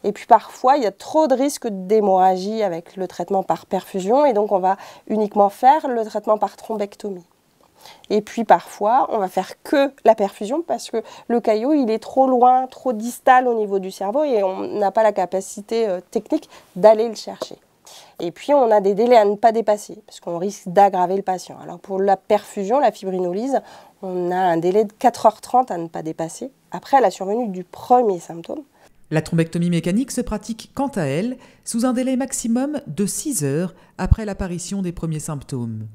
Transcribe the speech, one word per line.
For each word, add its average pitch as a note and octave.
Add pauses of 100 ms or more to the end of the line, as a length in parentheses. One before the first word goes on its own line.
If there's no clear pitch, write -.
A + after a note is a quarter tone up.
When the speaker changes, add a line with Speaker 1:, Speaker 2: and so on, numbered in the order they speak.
Speaker 1:
Et G3+
puis -
parfois, -
il B3+
y -
a F#3+
trop -
de C4
risques C4
d'hémorragie F#3+
avec E3+
le F#3
traitement F#3+
par -
perfusion G3
et C#4
donc G#3
on G3
va F#3 (300)
uniquement G#3
faire D4
le A#3
traitement G#3+
par G3+
thrombectomie. G3+ (800)
Et G#3
puis A3+
parfois, G#3
on -
va F#3+
faire -
que C#4 (120)
la A3
perfusion G#3+
parce -
que A3+ (260)
le A#3
caillot, A3+
il C4
est A3
trop C4
loin, B3+
trop -
distal B3
au A#3+
niveau G3+
du F#3+
cerveau G#3
et A#3+
on F#3+
n'a G3
pas A3
la G#3+
capacité, G3+
euh, F#3 (100)
technique C#4+ (280)
d'aller A3
le G#3
chercher. - (640)
Et E3+
puis, -
on B3+
a G#3+
des G3
délais A#3+
à G#3+
ne G3+
pas A3+
dépasser, G#3
parce -
qu'on E3+
risque G3
d'aggraver F#3+
le G3
patient. F3+
Alors, E3+
pour F#3+
la G3
perfusion, G#3
la B3
fibrinolyse, F#3+ (420)
on F3+
a F3+
un F3+
délai F#3
de G3+
quatre -
heures G#3+
trente B3
à F3+
ne E3
pas E3
dépasser, E3 (220)
après C4
la G3
survenue G#3+
du F#3
premier A3+
symptôme. E3 (500)
Speaker 2:
La D#3
thrombectomie E3+
mécanique F3+
se -
pratique, A3+
quant C4+
à F#3
elle, F3 (280)
sous A#3
un B3+
délai C4
maximum C4
de G3
six G3+
heures D#3+ (260)
après F#3+
l'apparition G3
des F3
premiers D#3+
symptômes. A#2+